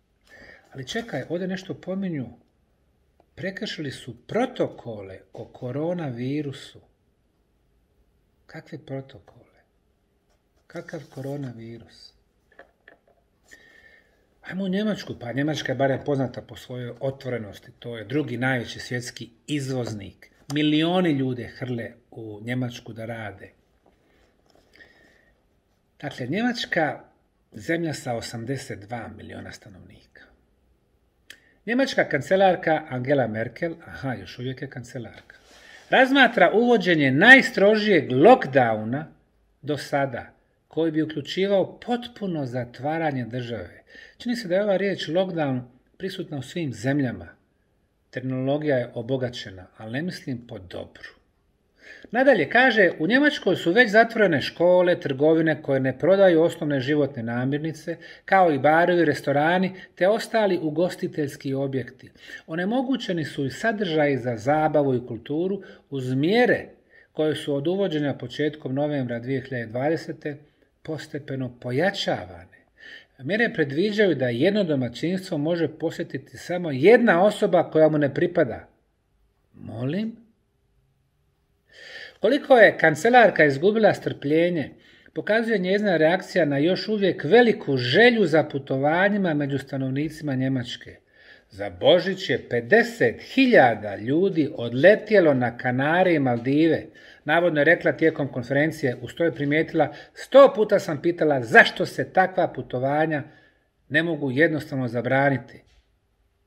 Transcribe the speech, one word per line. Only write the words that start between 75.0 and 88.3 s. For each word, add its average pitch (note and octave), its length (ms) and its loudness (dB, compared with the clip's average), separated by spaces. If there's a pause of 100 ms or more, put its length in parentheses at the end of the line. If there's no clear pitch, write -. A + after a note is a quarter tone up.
može D#3+ 300 -2
posjetiti D#3 680 -8
samo F3 320 -6
jedna F#3 520 6
osoba G3 480 2
koja D#3 180 6
mu D3+ 100 0
ne C#3+ 160 0
pripada. D3 540 -2 (840)
Molim? D3 640 -6 (2000)
Koliko C4+ 380 4
je F3+ 200 8
kancelarka F#3 640 6
izgubila F3 500 4
strpljenje, D#3 760 -2 (440)
pokazuje A3 440 0
njezina F#3+ 380 0
reakcija E3+ 480 2
na C#3+ 140 0
još F3 300 0
uvijek G3 360 0
veliku G3+ 520 4
želju G3 500 4
za D3+ 180 4